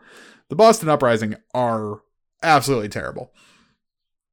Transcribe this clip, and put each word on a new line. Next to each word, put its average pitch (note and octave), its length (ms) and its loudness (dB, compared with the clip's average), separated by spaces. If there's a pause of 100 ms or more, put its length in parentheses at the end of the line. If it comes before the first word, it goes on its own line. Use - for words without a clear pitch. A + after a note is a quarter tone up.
(500)
The C#3+ 60 -10
Boston G#3+ 340 4
Uprising A2+ 460 0 (180)
are A2 480 -4 (400)
absolutely C3+ 480 0
terrible. - 440 -12 (1000)